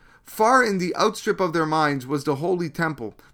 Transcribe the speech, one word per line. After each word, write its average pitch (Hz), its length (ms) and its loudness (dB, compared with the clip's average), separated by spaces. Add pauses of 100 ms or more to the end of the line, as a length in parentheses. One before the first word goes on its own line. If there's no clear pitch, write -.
(240)
Far 240 400 4
in 202 140 0
the 175 180 -2
outstrip 208 420 0
of 185 140 0
their 160 140 0
minds 147 400 0
was 139 180 -4
the 147 120 0
Holy 175 340 -2
Temple, 139 440 -6 (200)